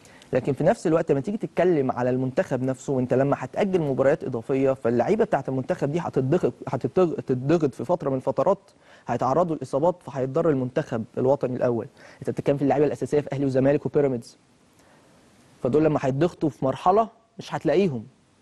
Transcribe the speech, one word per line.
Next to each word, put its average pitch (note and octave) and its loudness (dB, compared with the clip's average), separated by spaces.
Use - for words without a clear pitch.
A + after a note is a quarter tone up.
لكن C3 0
في D3 -2
نفس G#3 2
الوقت D#3+ 2
لما C#3 4
تيجي G3+ -4
تتكلم D#3+ 0
على B2 0
المنتخب C3 -2
نفسه، C3 -4
وانت B2+ 0
لما C3+ 2
هتأجل F#3 -2
مباريات C3+ 2
إضافية، C3 0
فاللعيبة B2+ 0
بتاعة C#3 -2
المنتخب C#3 -4
دي E3+ -2
هتتضغط، D3 0
هتتضغ-، D3 0
هتتضغط C#3 0
في B2 -8
فترة D#3 -2
من C3+ -2
الفترات، C#3 -2
هيتعرضوا C3+ 0
لإصابات، D3 -2
فهيتضر C#3 -2
المنتخب B2+ -2
الوطني B2+ 2
الأول. A#2+ 0
انت - -6
بتتكلم C#3+ 0
في C#3+ -2
اللعيبة C#3 4
الأساسية C#3+ 0
في - -10
أهلي C3+ -2
وزمالك C3+ 2
وبيراميدز. C3 -2
فدول C3+ 2
لما D3+ 2
هيتضغطوا D3 0
في - -6
مرحلة F#3+ 2
مش - -10
هتلاقيهم، D3 0